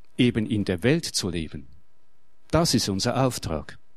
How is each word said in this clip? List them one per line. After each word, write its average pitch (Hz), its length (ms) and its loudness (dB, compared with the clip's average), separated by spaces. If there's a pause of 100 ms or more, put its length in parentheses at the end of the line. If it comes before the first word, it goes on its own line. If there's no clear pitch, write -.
(180)
Eben 117 280 6
in 104 200 0
der 92 180 0
Welt 156 220 4
zu - 240 -2
leben. 80 380 -6 (840)
Das 165 220 4
ist 110 160 2
unser 117 360 2
Auftrag. 82 520 -2 (200)